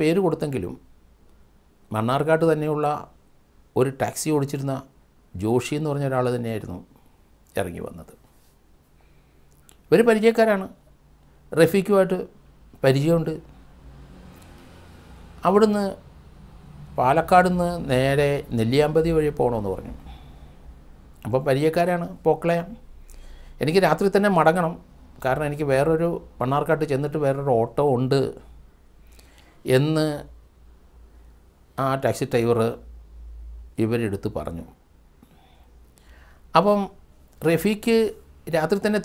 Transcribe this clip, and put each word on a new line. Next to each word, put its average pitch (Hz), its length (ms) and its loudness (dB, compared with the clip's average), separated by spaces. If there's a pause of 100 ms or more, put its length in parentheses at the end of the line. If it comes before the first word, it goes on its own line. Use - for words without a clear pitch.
പേര് 165 240 2
കൊടുത്തെങ്കിലും 151 500 -4 (1200)
മണ്ണാർക്കാട്ട് 143 580 2
തന്നെയുള്ള 151 340 0 (920)
ഒരു 131 100 2 (100)
ടാക്സി 113 360 -4
ഓടിച്ചിരുന്ന 139 380 -2 (600)
ജോഷി 113 440 0
എന്ന് 151 120 -4
പറഞ്ഞ 143 200 -2
ഒരാൾ 127 160 0 (100)
തന്നെയായിരുന്നു 113 420 -6 (840)
ഇറങ്ങി 87 280 -8
വന്നത്. 85 260 -18 (1700)
ഇവർ 170 200 6
പരിചയക്കാരാണ്, 220 580 4 (840)
റഫീഖുമായിട്ട് 185 640 4 (640)
പരിചയമുണ്ട്. 156 520 2 (2000)
അവിടുന്ന് 208 400 4 (1120)
പാലക്കാട് 160 520 4
നിന്ന് 175 200 0 (220)
നേരെ 139 400 2 (260)
നെല്ലിയാമ്പതി 151 580 2
വഴി 151 220 2
പോകണമെന്ന് 117 360 -2
പറഞ്ഞു. 85 200 -10 (1300)
അപ്പം 117 200 0
പരിചയക്കാരാണ്, 170 600 0 (180)
പോക്കളയാം. 170 440 0 (960)
എനിക്ക് 156 240 2
രാത്രി 160 300 2
തന്നെ 202 200 2
മടങ്ങണം, 165 380 2 (500)
കാരണം 135 240 -2
എനിക്ക് 147 220 -4
വേറൊരു, 160 380 2 (320)
മണ്ണാർക്കാട്ട് 147 500 0
ചെന്നിട്ട് 143 340 -2
വേറൊരു 139 360 0
ഓട്ടോ 117 240 0 (120)
ഉണ്ട് 131 240 0 (1600)
എന്ന് 156 280 2 (1800)
ആ - 20 0 (180)
ടാക്സി 120 280 -2
ഡ്രൈവർ 117 280 2 (1200)
ഇവരെടുത്ത് 110 520 -2
പറഞ്ഞു. 82 300 -8 (1900)
അപ്പം 202 220 4 (680)
റഫീഖ് 208 500 0 (580)
രാത്രി 160 280 0
തന്നെ 208 200 0